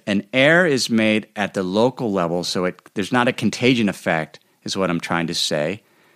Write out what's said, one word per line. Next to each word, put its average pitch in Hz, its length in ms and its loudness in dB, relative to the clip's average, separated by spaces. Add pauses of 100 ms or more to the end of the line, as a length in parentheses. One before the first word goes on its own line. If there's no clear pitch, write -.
an 101 280 -2
error 160 340 4
is 135 220 0
made 110 460 2
at 98 200 -4
the 98 80 0
local 110 480 0
level, 87 320 0
so 90 220 -2
it, 90 160 -6 (120)
there's 98 180 -6
not 123 160 2
a 123 60 0
contagion 117 560 2
effect, 82 500 -4 (240)
is - 140 -8
what 95 120 0
I'm 85 100 -2
trying 85 280 -2
to 85 80 -6
say, 82 460 -2 (340)